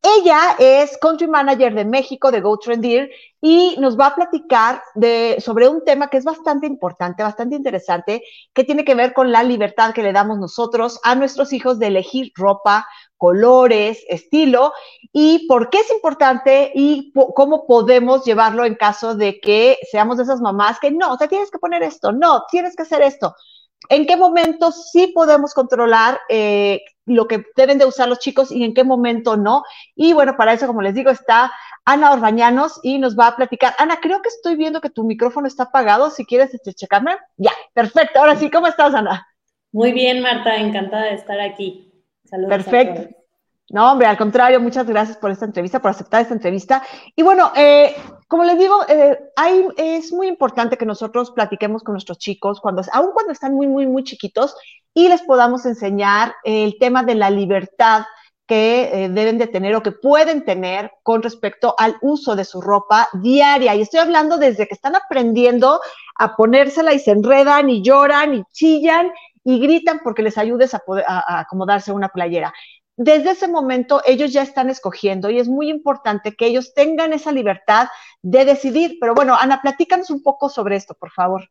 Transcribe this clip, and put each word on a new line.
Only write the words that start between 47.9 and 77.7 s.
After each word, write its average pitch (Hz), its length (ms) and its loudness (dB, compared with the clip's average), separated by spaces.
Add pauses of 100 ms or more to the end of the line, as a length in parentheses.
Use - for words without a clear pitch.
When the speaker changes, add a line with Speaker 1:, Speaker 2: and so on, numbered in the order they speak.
Speaker 1:
como 330 160 0
les 349 160 2
digo, 381 300 4
eh, 285 280 4 (200)
hay, 370 280 2 (120)
es 320 360 -6
muy 370 140 -4
importante 247 500 -4
que 233 80 -8
nosotros 226 460 -6
platiquemos 214 540 -6
con 214 80 -8
nuestros 190 260 -12
chicos, 202 420 -8
cuando, 190 220 -6 (100)
aun 311 200 0
cuando 427 200 -4
están 269 220 -6
muy, 277 140 -2
muy, 269 180 -2
muy 262 160 -4
chiquitos, 247 540 -6 (360)
y 349 160 4
les 349 140 2
podamos 247 440 2
enseñar 208 760 -2
el 214 380 -2
tema 247 240 0
de 233 100 0
la 202 160 0
libertad 202 720 0 (420)
que, 220 600 0
eh, 190 40 -6
deben 214 300 -2
de 233 80 -2
tener 196 300 -2
o 220 80 -4
que 202 80 -4
pueden 302 520 0
tener 185 460 -6 (140)
con 226 180 0
respecto 226 560 -4
al 226 220 0
uso 277 340 -2
de 190 100 -4
su 185 160 -14
ropa 202 480 0 (140)
diaria. 262 540 2
Y 214 60 0
estoy 320 180 -2
hablando 330 360 0
desde 247 300 0
que - 80 -14
están 294 220 -4
aprendiendo 247 840 2 (380)
a 220 160 0
ponérsela 277 580 2
y 277 60 0
se 240 140 0
enredan 269 580 2
y 214 120 -2
lloran 285 520 2
y 208 80 -6 (100)
chillan 320 600 0 (320)
y 254 160 0
gritan 320 420 0
porque 220 200 -6
les 214 140 -4
ayudes 233 380 -2
a 202 60 -8
poder, 190 260 -6
a, 180 140 -4
a 175 200 -6
acomodarse 196 520 -4
una 196 160 -6
playera. 170 440 -6 (440)
Desde 302 340 2
ese 370 180 -4
momento 269 560 -2
ellos 262 260 0
ya 269 120 -2
están 269 260 -4
escogiendo 196 640 -6
y 240 80 -2
es 240 100 -2
muy 294 220 -4
importante 277 640 -6
que 233 80 -4
ellos 247 300 -4
tengan 311 400 0
esa 302 180 -8
libertad 214 560 0 (320)